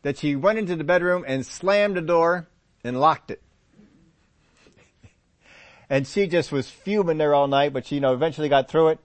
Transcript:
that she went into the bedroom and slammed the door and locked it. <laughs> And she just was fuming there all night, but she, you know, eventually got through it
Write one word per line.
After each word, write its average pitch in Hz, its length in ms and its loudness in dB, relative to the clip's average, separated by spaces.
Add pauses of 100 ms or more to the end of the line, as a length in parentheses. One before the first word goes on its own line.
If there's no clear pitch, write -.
that 143 160 -4
she 147 160 -2
went 190 240 0
into 180 160 -4
the 160 80 -6
bedroom 180 460 0
and 135 180 -4
slammed 202 500 0
the 175 60 -4
door 165 460 0 (340)
and 123 180 -4
locked 151 300 2
it. - 160 -12
<laughs> - 60 -20 (2250)
And 135 180 0
she 202 200 -2
just 165 260 -2
was 135 160 -4
fuming 190 480 -2
there 151 180 2
all 143 120 4
night, 139 260 0
but 131 140 -8
she, - 80 -8
you 143 60 -2
know, 135 120 2
eventually 151 360 -2
got 135 200 2
through 160 200 2
it 156 160 -2